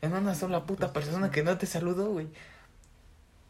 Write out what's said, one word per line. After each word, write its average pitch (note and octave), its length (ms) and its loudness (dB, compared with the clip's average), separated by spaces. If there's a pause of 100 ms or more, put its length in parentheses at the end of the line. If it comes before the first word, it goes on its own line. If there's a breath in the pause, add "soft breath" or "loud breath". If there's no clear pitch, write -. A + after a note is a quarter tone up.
en D#3+ 120 0
una G3 200 2
sola F3 300 0
puta F#3+ 280 0
persona D#3+ 380 0
que D#3 140 2
no F3+ 140 4
te F#3+ 80 -2
saludó, F3+ 440 0
güey. D#3+ 180 -2 (1200 loud breath)